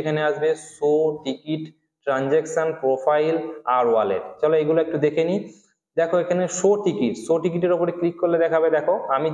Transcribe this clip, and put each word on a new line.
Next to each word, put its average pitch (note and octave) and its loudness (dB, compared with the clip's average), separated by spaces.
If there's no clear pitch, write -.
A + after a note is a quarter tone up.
এখানে D3+ -2
আসবে, D3 0
শো D3 0
টিকিট, D3+ -6
ট্রানজ্যাকশন, C#3+ 0
প্রোফাইল D3+ 2
আর B2 2
ওয়ালেট। G2+ 0
চলো D3+ 2
এগুলো D#3+ 2
একটু D#3 -4
দেখে D3+ 2
নিই। G3 0
দেখো E3 0
এখানে F3+ 0
শো G3 4
টিকিট, C3+ 0
শো D#3+ 2
টিকিটের F3 0
ওপরে E3+ 0
ক্লিক E3+ -2
করলে E3+ 2
দেখাবে, D#3+ 2
দেখো E3 2
আমি D3 0